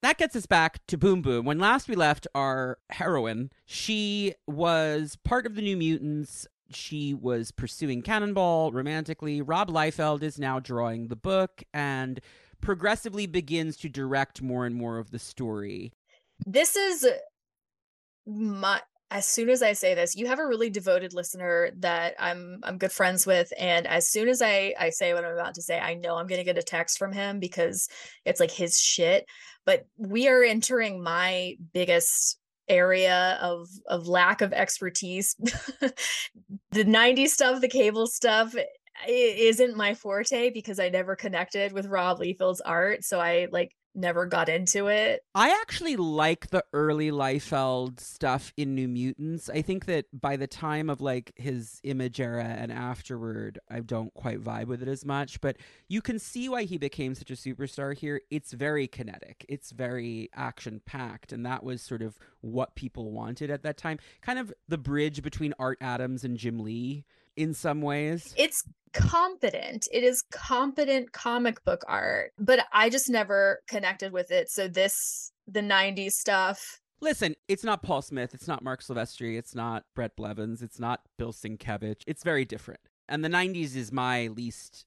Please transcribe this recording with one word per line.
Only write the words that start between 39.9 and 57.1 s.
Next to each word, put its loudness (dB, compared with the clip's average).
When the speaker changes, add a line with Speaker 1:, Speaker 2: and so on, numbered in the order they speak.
Speaker 2:
forte 0
because -6
I 2
never 0
connected -2
with -4
Rob 2
Liefeld's 0
art. 0
So -2
I, 2
like, 0
never 0
got 2
into 2
it. 2
Speaker 1:
I 6
actually -4
like 2
the 2
early 2
Liefeld -2
stuff -4
in -2
New -2
Mutants. -4
I -2
think -4
that -2
by -2
the -4
time -4
of, -4
like, -4
his -8
Image -4
era -4
and -6
afterward, -8
I -8
don't -6
quite -8
vibe -8
with -8
it -6
as -6
much, -6
but -4
you -4
can -4
see -10
why -4
he -6
became -4